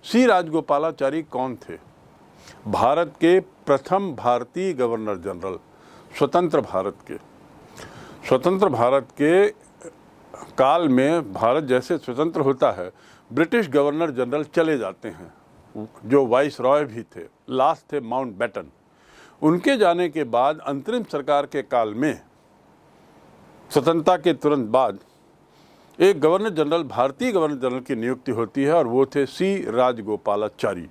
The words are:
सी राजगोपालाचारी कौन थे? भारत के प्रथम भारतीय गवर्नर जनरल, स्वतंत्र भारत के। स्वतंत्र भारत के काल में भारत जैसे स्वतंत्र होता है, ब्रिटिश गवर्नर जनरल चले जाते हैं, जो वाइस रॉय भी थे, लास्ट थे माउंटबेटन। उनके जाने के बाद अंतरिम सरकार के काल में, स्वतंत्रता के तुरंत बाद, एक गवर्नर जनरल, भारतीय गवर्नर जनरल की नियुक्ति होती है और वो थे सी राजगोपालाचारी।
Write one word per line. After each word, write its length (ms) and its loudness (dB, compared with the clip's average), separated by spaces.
सी 200 4
राजगोपालाचारी 960 0
कौन 360 -6
थे? 180 -16
भारत 520 0
के 200 6
प्रथम 760 -2
भारतीय 580 -2
गवर्नर 440 -2
जनरल, 420 -8
स्वतंत्र 440 2
भारत 360 -4
के। 100 -12
स्वतंत्र 420 2
भारत 380 2
के 260 4
काल 320 4
में 440 2
भारत 300 0
जैसे 340 -2
स्वतंत्र 440 -4
होता 300 2
है, 200 -10
ब्रिटिश 380 0
गवर्नर 420 0
जनरल 340 -4
चले 320 0
जाते 320 -8
हैं, 240 -18
जो 200 4
वाइस 360 0
रॉय 240 2
भी 200 -12
थे, 220 -18
लास्ट 440 -2
थे 60 -4
माउंटबेटन। 720 -8
उनके 360 2
जाने 320 2
के 140 -4
बाद 360 0
अंतरिम 440 -6
सरकार 420 -2
के 160 -6
काल 320 0
में, 280 -2
स्वतंत्रता 460 2
के 160 2
तुरंत 340 0
बाद, 320 0
एक 220 4
गवर्नर 280 2
जनरल, 340 -2
भारतीय 480 -2
गवर्नर 260 0
जनरल 220 -4
की 160 -6
नियुक्ति 360 -4
होती 320 -2
है 100 2
और 140 2
वो 180 2
थे 200 -2
सी 460 -4
राजगोपालाचारी। 1200 -2